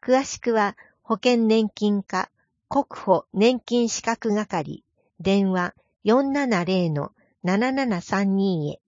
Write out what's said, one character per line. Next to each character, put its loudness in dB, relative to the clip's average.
詳 2
し -10
く -2
は、 0
保 -2
険 2
年 2
金 -2
課、 -6
国 0
保 0
年 2
金 -2
資 -8
格 -2
係、 -6
電 2
話 -2
四 2
七 0
零 0
の -4
七 0
七 -2
三 0
二 0
へ。 -16